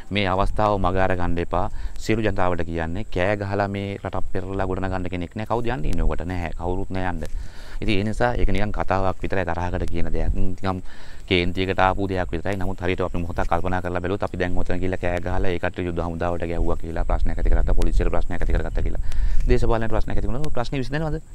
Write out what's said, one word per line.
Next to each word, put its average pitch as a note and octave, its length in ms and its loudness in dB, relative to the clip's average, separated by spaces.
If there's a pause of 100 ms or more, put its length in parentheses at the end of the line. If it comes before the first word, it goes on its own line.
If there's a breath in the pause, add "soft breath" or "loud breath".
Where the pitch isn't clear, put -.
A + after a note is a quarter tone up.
මේ G2 200 -2
අවස්ථාව G#2 520 0
මග F#2 180 0
අර F#2 180 2
ගන්න F2 220 0
එපා. F2 300 -2 (300 loud breath)
සියලු A2 240 -2
ජනතාවට F#2 440 0
කියන්නේ E2 380 -4
කෑ G2 340 -2
ගහලා G2+ 300 -2
මේ G2 300 -6
රටක් F#2 340 -2
පෙරලලා F#2+ 360 -2
ගොඩනගන්න F#2 420 -4
කෙනෙක් F2 260 -8
නෑ. A2 100 -8
කවුද A#2 200 -2
යන්නේ C3+ 260 0
ඉන්නේ D#2+ 140 4
ඔකට? D#2+ 200 0
නැහැ. F2 280 -4
කවුරුත් F2+ 360 -4
නෑ F#2 200 -2
යන්න. E2 140 -4 (560 loud breath)
ඉතින් G2 180 2
ඒ G2 60 2
නිසා A#2+ 320 -2
ඒක F#2+ 140 4
නිකන් G#2 220 2
කතාවක් F#2 460 0
විතරයි, F2+ 280 -2
තරහකට F2 440 -2
කියන E2+ 240 4
දෙයක්. D#2+ 200 2
නිකන් F#2 500 2 (400 loud breath)
කේන්තියකට F#2 560 0
ආපු F#2+ 280 2
දෙයක් F2+ 240 -4
විතරයි. F#2 260 -4
නමුත් F#2+ 200 -2
හරියට F2+ 240 -2
අපි F2 160 -2
මොහොතක් F2 320 -2
කල්පනා F2+ 320 0
කරලා F2+ 200 -4
බැලුවොත් F#2 220 -4
අපි F#2 140 -6
දැන් F2+ 200 0
ඔතන F2+ 200 4
ගිහලා F2+ 240 -2
කෑ F2+ 180 -2
ගහලා F#2 300 0
ඒ F2 80 -2
කට්ටිය F2+ 280 -4
යුද E2+ 120 -4
හමුදාවට E2+ 480 -4
ගැහුවා E2 320 0
කියලා E2 280 -4
ප්‍රශ්නයක් E2 320 2
ඇති F2 120 2
කරගත්තා, - 240 4
පොලිසියට F2 380 6
ප්‍රශ්නයක් E2+ 300 2
ඇති D#2+ 120 2
කරගත්තා E2 320 0
කියලා. - 160 0 (440 loud breath)
දේශපාලනයට A#2 440 4
ප්‍රශ්නයක් G#2 280 4
ඇති G2+ 120 2
වුණා. G#2 160 2
ඔය - 80 4
ප්‍රශ්නේ B2 280 0
විසඳෙනවද? D3 360 -2 (180)